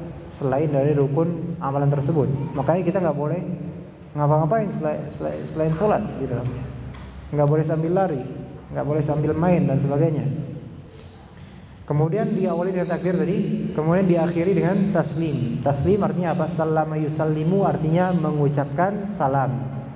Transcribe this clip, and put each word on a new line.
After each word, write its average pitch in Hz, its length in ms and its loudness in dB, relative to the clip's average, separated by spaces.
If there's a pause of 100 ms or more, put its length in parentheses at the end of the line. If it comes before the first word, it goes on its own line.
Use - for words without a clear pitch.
(360)
selain 143 320 0
dari 143 240 2
rukun 160 640 0
amalan 139 300 0
tersebut. 143 400 2 (240)
Makanya 160 320 2
kita 180 160 0
nggak 156 160 0
boleh 151 240 -2 (720)
ngapa-ngapain 156 640 2
selain, 151 240 -2 (160)
selain, 151 240 -6 (160)
selain 156 180 0
sholat, - 280 2 (180)
gitu. 127 160 -2 (960)
Nggak 147 160 4
boleh 156 160 4
sambil 160 320 0
lari, 180 240 0 (560)
nggak 135 100 -2
boleh 147 160 2
sambil 147 300 0
main 165 320 4
dan 135 160 2
sebagainya. 147 480 2 (1600)
Kemudian 165 480 2
diawali 180 400 0
dengan 175 160 0
takbir 175 240 0
tadi, 180 560 0
kemudian 165 320 2
diakhiri 170 480 2
dengan 180 400 2
taslim. 147 720 0
Taslim 170 400 2
artinya 170 320 0
apa? 160 160 0
Sallama 156 480 0
yusallimu 156 640 2
artinya 160 480 2
mengucapkan 151 1040 0
salam. 131 640 0 (160)